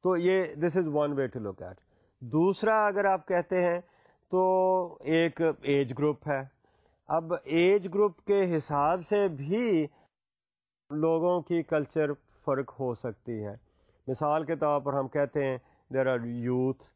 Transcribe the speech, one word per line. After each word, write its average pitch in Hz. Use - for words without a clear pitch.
تو 180
یہ 185
this 156
is 156
one 147
way 135
to 117
look 95
at۔ 95
دوسرا 196
اگر 202
آپ 190
کہتے 180
ہیں 175
تو 185
ایک 165
ایج 139
گروپ 147
ہے۔ 135
اب 165
ایج 175
گروپ 202
کے 190
حساب 151
سے 202
بھی 170
لوگوں 160
کی 170
کلچر 151
فرق 135
ہو 127
سکتی 110
ہے۔ 101
مثال 147
کے 156
طور 147
پر 139
ہم 135
کہتے 143
ہیں 131
there 131
are 117
youth۔ 127